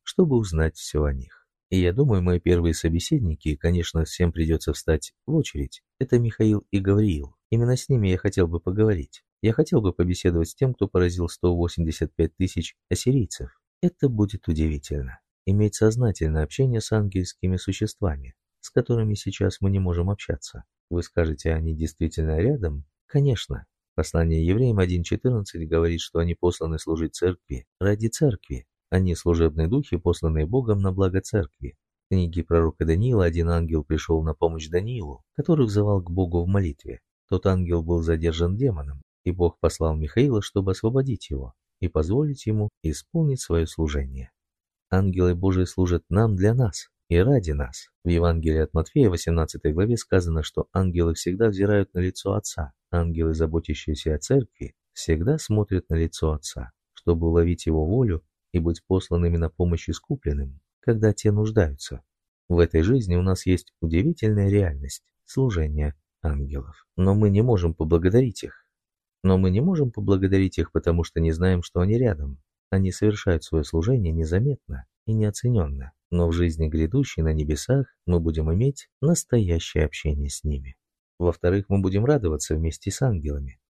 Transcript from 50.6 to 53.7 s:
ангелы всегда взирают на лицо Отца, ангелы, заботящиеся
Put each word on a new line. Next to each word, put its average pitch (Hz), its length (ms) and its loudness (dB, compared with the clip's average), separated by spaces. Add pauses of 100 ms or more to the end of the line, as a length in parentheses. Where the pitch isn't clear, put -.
ангелы 85 420 2
всегда 98 360 0
взирают 101 440 0
на 90 60 -2
лицо 92 340 -2
Отца, 82 380 -6 (200)
ангелы, 82 420 0
заботящиеся 78 800 -2